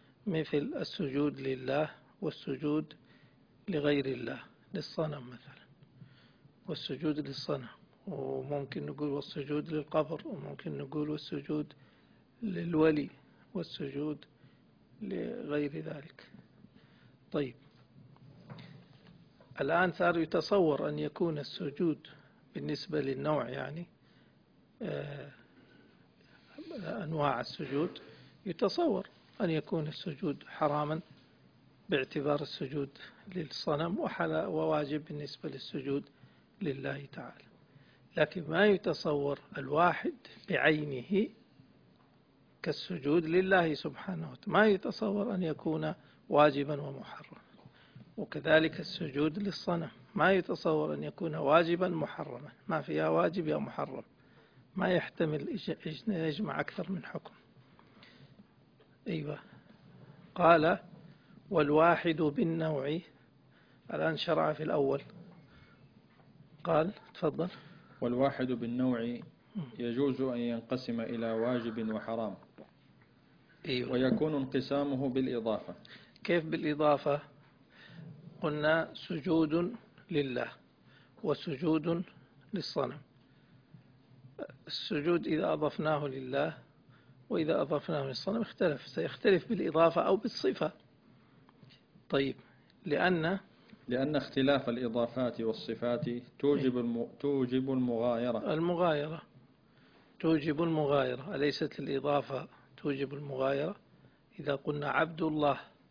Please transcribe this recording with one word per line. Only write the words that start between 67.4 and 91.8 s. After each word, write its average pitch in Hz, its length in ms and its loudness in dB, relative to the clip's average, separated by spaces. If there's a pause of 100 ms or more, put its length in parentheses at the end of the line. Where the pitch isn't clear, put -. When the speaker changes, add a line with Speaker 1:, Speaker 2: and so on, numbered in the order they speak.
Speaker 2:
"والواحد 127 500 0
بالنوع 120 500 0 (540)
Speaker 1:
مم. 180 80 -4 (160)
Speaker 2:
يجوز 123 420 0
أن 127 160 0
ينقسم 117 640 -4
إلى 113 300 -4
واجب 113 640 0
وحرام". 107 420 -4 (1300)
Speaker 1:
أيوة. 123 260 0
Speaker 2:
"ويكون 131 440 2
انقسامه 139 760 0
بالإضافة". 123 640 -2 (480)
Speaker 1:
كيف 170 220 2
بالإضافة؟ 147 760 2 (1200)
قلنا 156 520 2
سجود 165 800 0 (360)
لله 127 400 -2 (720)
وسجود 160 800 0 (500)
للصنم. 143 440 -4 (1700)
السجود 160 600 0
إذا 156 260 2
أضفناه 151 540 0
لله 135 500 -2 (720)
وإذا 160 320 2
أضفناه 147 460 0
للصنم 202 340 -2
اختلف، 160 460 -2
سيختلف - 640 0
بالإضافة 165 520 4
أو 190 140 4
بالصفة. - 560 -2 (1400)